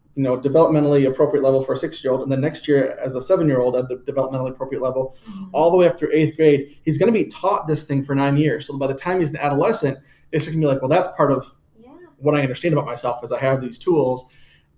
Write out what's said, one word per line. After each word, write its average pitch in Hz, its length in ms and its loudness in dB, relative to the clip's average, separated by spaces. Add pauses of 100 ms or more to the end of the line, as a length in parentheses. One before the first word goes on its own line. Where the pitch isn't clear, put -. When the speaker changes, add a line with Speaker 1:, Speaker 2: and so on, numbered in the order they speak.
(160)
Speaker 1:
you 139 80 -2
know, 127 140 0
developmentally 147 720 4
appropriate 143 360 2
level 135 200 2
for 135 100 -4
a 127 40 -2
six-year-old, 131 440 -4
and 135 100 -4
the 135 60 0
next 151 300 -4
year 139 360 2
as 131 120 -6
a 127 60 -4
seven-year-old 131 540 2
at 127 120 -2
the 127 100 -6
developmentally 131 540 -4
appropriate 135 320 -8
level, 131 320 -4 (120)
Speaker 2:
Mm-hmm. 190 260 -14
Speaker 1:
all 165 180 2
the 185 60 4
way 175 100 6
up 147 100 0
through 151 160 -2
eighth 151 220 2
grade. 147 480 2
He's 151 140 -2
gonna 196 160 4
be 202 120 2
taught - 420 -4
this 151 200 -4
thing 139 160 -2
for 143 120 -4
nine 139 220 2
years. 147 300 0
So 139 100 -10
by 135 100 -2
the 135 60 -2
time 180 280 -4
he's 147 120 0
an - 60 -10
adolescent, 147 580 0 (340)
it's 151 140 -2
gonna 160 140 -4
be 156 80 2
like, 131 140 0
"Well, 131 80 -4
that's 180 240 2
part 143 180 2
of - 240 -4 (260)
Speaker 2:
Yeah. 247 80 -20 (300)
Speaker 1:
what 147 160 2
I 147 60 2
understand 135 320 -2
about 139 120 0
myself 120 380 -6
is 120 80 -10
I 120 80 -4
have 131 220 0
these 120 180 -12
tools." 131 480 0 (500)